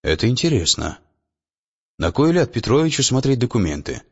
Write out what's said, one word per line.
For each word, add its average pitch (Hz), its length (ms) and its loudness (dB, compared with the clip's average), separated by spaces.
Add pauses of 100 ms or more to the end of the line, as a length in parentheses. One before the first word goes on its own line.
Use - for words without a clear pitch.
Это 80 240 0
интересно. 120 720 0 (960)
На 85 140 0
кой 156 220 2
ляд 175 180 2
Петровичу 143 520 0
смотреть 131 360 0
документы? 78 720 -2